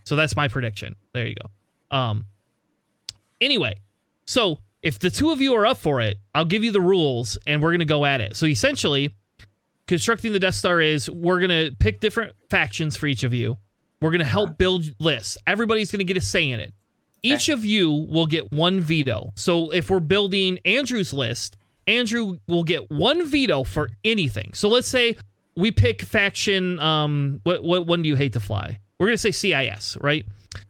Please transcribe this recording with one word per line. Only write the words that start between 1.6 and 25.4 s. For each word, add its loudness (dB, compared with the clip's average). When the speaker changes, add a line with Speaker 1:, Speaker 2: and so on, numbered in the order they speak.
Speaker 1:
Um, -2
anyway, 0
so 0
if -2
the 2
two 2
of 0
you 4
are 4
up 2
for 0
it, -2
I'll 2
give 0
you 0
the 2
rules, 2
and 0
we're 2
gonna 2
go 2
at 0
it. -8
So 0
essentially, 0
constructing 0
the 4
Death 2
Star 2
is 2
we're 0
gonna 2
pick 2
different -2
factions 0
for -2
each -2
of 0
you. -2
We're 2
gonna 2
help 0
Speaker 2:
Uh-huh. -12
Speaker 1:
build 2
lists. -2
Everybody's 0
gonna -2
get 0
a -2
say 0
in -4
it. -12
Each 2
Speaker 2:
Okay. 4
Speaker 1:
of -4
you 2
will 0
get -2
one 2
veto. -2
So 0
if -2
we're 4
building 0
Andrew's 0
list, -6
Andrew -2
will 2
get -2
one 0
veto 2
for -4
anything. 0
So 0
let's 2
say 0